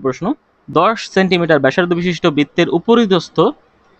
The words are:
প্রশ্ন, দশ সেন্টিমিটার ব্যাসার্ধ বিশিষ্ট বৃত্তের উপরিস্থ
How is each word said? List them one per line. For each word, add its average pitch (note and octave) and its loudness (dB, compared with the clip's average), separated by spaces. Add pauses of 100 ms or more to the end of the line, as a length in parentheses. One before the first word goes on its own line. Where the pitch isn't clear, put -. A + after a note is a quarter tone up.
প্রশ্ন, C3 -4 (440)
দশ F3+ 0 (180)
সেন্টিমিটার E3+ 2
ব্যাসার্ধ F3 0 (100)
বিশিষ্ট F3 -4 (120)
বৃত্তের D3+ 0 (100)
উপরিস্থ G#3 0 (640)